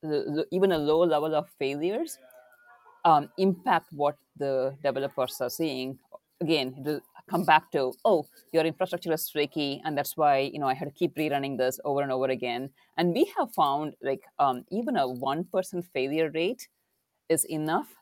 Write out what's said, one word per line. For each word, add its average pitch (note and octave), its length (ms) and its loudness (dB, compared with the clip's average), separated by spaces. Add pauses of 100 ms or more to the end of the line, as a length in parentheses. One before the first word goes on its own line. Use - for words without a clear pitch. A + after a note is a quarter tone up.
the, D#3+ 60 -6
the, D3 440 -2
even F#3+ 180 4
a E3 80 2
low D#3 220 2
level D#3 340 2
of D3 140 -2 (100)
failures, E3+ 600 -4 (840)
um, D3+ 320 6
impact F#3 540 2
what C#3+ 260 0 (200)
the C3+ 440 -2
developers C#3 600 -2
are B2 100 -4
seeing. C3 480 -4 (420)
Again, D3 380 0
it C3+ 60 -12
will D3 160 -4 (300)
come E3+ 140 0
back D3+ 260 4
to, C3 220 0 (120)
"Oh, F3+ 220 4 (260)
your D#3+ 120 4
infrastructure E3+ 480 -2
is D#3+ 180 -4
flaky, C#3+ 540 -2
and D3+ 120 -2
that's C#3 200 -4
why, D3 220 4
you C3+ 200 -2
know, D3 80 -2
I C3 80 2
had D3 140 -8
to C#3 60 -14
keep E3+ 200 -2
rerunning C#3 420 -2
this B2+ 280 0
over C#3+ 180 0
and C#3 80 -2
over B2+ 160 0
again." B2+ 440 -4 (260)
And F3 180 2
we D4+ 220 2
have D4+ 180 -2
found, D3 480 0
like, C3+ 220 -4 (160)
um, C3 300 0
even A3+ 260 -4
a C#3 100 2
one C3+ 380 -4
percent F3+ 480 -4
failure D3 380 0
rate E3+ 360 -4 (600)
is E3 160 2
enough D#3+ 420 -2 (160)